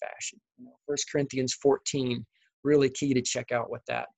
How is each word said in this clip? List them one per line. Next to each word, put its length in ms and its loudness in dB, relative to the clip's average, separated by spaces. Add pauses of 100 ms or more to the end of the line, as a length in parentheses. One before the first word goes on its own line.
fashion. 380 -12 (180)
You 80 -20
know, 100 -20 (120)
First 240 -2
Corinthians 420 0
fourteen, 720 0 (380)
really 260 6
key 240 0
to 80 4
check 300 -4
out 180 -2
with 180 -8
that. 200 -4 (100)